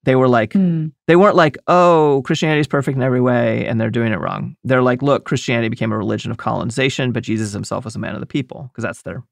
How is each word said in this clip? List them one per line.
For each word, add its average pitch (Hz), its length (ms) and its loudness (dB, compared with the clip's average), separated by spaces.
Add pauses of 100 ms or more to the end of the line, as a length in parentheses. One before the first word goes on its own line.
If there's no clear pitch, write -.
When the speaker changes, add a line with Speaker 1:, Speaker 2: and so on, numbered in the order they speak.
Speaker 1:
They 131 120 2
were 131 140 4
like, 117 240 2
Speaker 2:
Hmm. 165 340 2 (200)
Speaker 1:
they 165 100 6
weren't 196 180 6
like, 156 220 4 (100)
"Oh, 160 560 4
Christianity 156 380 0
is 147 60 -2
perfect 139 280 -2
in 131 80 -2
every 127 160 2
way 120 460 2
and 113 160 -2
they're 110 80 0
doing 113 240 0
it 90 80 -4
wrong." 101 420 -6
They're 127 200 2
like, 123 180 0
"Look, 139 240 0
Christianity 117 420 -2
became 113 240 -4
a 104 60 -4
religion 107 340 -4
of 107 60 -8
colonization, 120 760 -2
but 113 120 -4
Jesus 110 280 -4
himself 104 320 -8
was 113 120 -12
a 101 40 -8
man - 140 -8
of - 80 -10
the - 60 -12
people," 131 460 -8
'cause 113 100 -8
that's - 180 -8
their 98 300 -12